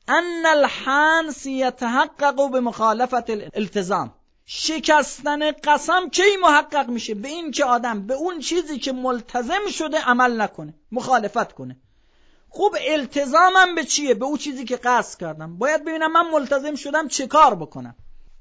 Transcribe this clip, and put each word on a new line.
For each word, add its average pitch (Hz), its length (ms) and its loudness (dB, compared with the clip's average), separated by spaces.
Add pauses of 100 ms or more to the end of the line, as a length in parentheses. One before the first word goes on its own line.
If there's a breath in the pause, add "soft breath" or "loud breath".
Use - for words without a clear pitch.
ان 339 380 0
الحنس 302 1000 2
یتحقق 269 1040 0
به 254 80 0
مخالفت 233 680 0
الالتزام، 196 840 -4 (320)
شکستن 302 1080 0
قسم 294 580 0
کی 392 320 4
محقق 294 480 4
می‌شه؟ 226 240 -6
به 208 140 -8
این 320 240 -10
که 285 140 0
آدم 240 420 0
به 254 60 -4
اون 330 260 -4
چیزی 311 400 -4
که 269 120 -4
ملتزم 254 800 -4
شده 311 280 -2
عمل 240 420 2
نکنه، 160 320 -6 (180)
مخالفت 226 640 0
کنه. 127 240 -14 (720)
خب 370 260 0 (120)
التزامم 320 880 4
به 320 80 -2
چیه؟ 269 300 0
به 226 120 -2
اون 285 120 -2
چیزی 269 280 -8
که 247 100 -6
قصد 240 440 0
کردم. 160 380 -10
باید 302 280 0
ببینم 320 260 -2
من 339 200 2
ملتزم 285 440 0
شدم 285 320 -4
چه 254 200 -4
کار 285 280 6
بکنم. 131 400 -12 (460)